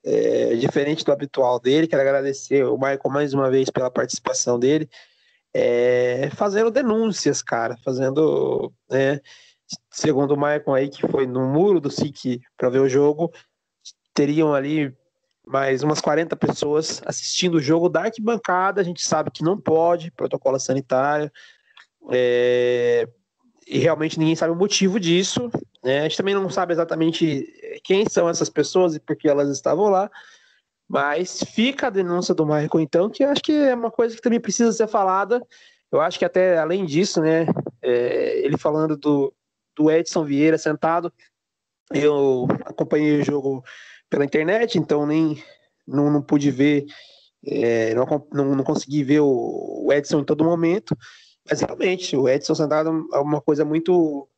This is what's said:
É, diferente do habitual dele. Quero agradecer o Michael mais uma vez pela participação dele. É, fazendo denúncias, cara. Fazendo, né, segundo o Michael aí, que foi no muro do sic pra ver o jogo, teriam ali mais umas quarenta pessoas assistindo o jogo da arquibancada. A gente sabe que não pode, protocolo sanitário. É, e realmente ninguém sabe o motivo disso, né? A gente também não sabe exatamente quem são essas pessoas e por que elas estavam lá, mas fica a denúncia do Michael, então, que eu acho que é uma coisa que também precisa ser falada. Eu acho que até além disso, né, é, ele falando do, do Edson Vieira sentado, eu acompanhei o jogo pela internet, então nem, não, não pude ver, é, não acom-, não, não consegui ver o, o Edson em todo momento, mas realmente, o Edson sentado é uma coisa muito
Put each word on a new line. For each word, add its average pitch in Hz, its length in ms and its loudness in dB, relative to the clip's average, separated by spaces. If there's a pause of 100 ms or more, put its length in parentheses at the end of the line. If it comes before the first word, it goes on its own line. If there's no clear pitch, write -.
É, 117 500 0
diferente 147 480 -2
do 147 80 0
habitual 135 480 0
dele. 151 280 2
Quero 151 140 0
agradecer 139 600 0
o 123 140 0
Michael 135 300 -2
mais 139 260 -2
uma 135 180 0
vez 131 180 2
pela 127 220 -2
participação 123 640 -4
dele. 151 320 0 (640)
É, 123 840 0
fazendo 214 360 0
denúncias, 220 680 0
cara. 117 420 -4
Fazendo, 135 880 0 (180)
né, 135 300 0 (720)
segundo 143 400 0
o 143 60 2
Michael 147 360 0
aí, 135 140 0
que - 200 -6
foi 131 200 0
no 127 200 -2
muro 170 340 2
do 143 100 -4
sic 131 500 -6 (140)
pra 127 140 -2
ver 127 100 2
o 139 80 4
jogo, 147 460 2 (800)
teriam 147 400 2
ali 143 420 -2 (500)
mais 135 380 0
umas 151 160 0
quarenta 156 380 0
pessoas 151 680 -2
assistindo - 500 -4
o 156 60 4
jogo 165 280 2
da 160 140 -2
arquibancada. 208 760 -2
A 180 60 0
gente 175 200 -6
sabe 156 240 -2
que - 140 -10
não 185 160 0
pode, 165 520 0
protocolo 135 460 -2
sanitário. 139 720 -2 (840)
É, 123 920 2 (640)
e 135 120 -4
realmente 156 380 0
ninguém 160 200 2
sabe 165 160 0
o - 20 -2
motivo 190 420 0
disso, 190 540 0 (320)
né? 135 160 0
A 151 40 -2
gente 156 120 -2
também 196 180 -2
não 190 160 -2
sabe 175 220 -2
exatamente 160 760 0 (380)
quem 202 260 2
são 170 200 0
essas 160 200 -4
pessoas 165 460 0
e 151 40 -10
por - 160 -6
que 156 120 -2
elas 143 220 2
estavam 147 400 0
lá, 196 200 2 (760)
mas 147 560 -4 (100)
fica 262 340 0
a - 20 0
denúncia 180 440 -2
do 160 120 2
Michael, 151 340 0
então, 170 300 0
que - 140 -2
eu 277 60 2
acho 285 120 -2
que - 100 -2
é 285 240 4
uma 233 160 -4
coisa 226 240 0
que - 60 -20
também 233 180 2
precisa 233 320 2
ser 220 160 0
falada. 202 580 0 (460)
Eu 139 80 2
acho 165 180 0
que - 60 0
até 180 340 2
além 175 280 0
disso, 165 360 0
né, 160 240 2 (360)
é, 123 580 0
ele 143 180 0
falando 156 380 0
do, 143 380 0 (420)
do 156 160 4
Edson 165 320 0
Vieira 147 340 2
sentado, 165 540 -2 (840)
eu 139 540 2 (180)
acompanhei 151 540 0
o 139 60 0
jogo 135 380 -2 (460)
pela 143 160 0
internet, 185 520 0
então 147 280 0
nem, 151 380 0 (420)
não, 143 240 2
não 147 120 2
pude 143 300 2
ver, 143 340 2 (600)
é, 113 480 0
não 123 100 0
acom-, 147 280 -2
não, 139 240 0
não 135 80 0
consegui 147 400 -2
ver 143 160 4
o, - 640 0
o 123 80 2
Edson 143 280 0
em 135 40 -6
todo 151 200 0
momento, 170 520 0 (520)
mas 214 120 -2
realmente, 185 560 -4
o 131 100 2
Edson 147 280 0
sentado 156 580 -2
é 135 60 2
uma 147 200 -2
coisa 151 240 0
muito 160 640 0 (100)